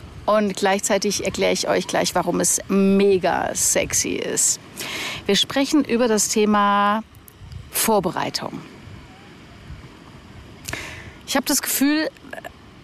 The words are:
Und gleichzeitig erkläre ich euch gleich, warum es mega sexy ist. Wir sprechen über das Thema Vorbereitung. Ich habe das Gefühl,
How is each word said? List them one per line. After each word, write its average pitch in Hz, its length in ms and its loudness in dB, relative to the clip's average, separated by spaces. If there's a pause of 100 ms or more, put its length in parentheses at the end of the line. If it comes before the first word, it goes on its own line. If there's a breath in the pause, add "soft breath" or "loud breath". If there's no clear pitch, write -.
(260)
Und 208 300 2
gleichzeitig 196 680 0
erkläre 185 300 0
ich - 160 -2
euch 180 160 0
gleich, - 300 -2
warum 180 240 0
es - 280 0
mega 196 840 4
sexy - 600 -2
ist. - 440 -2 (680 loud breath)
Wir 202 80 4
sprechen 269 500 2
über 233 220 2
das 214 220 2
Thema 208 760 4 (680)
Vorbereitung. - 880 0 (2750 loud breath)
Ich - 80 -2
habe 269 100 0
das 285 160 0
Gefühl, 302 480 2 (760)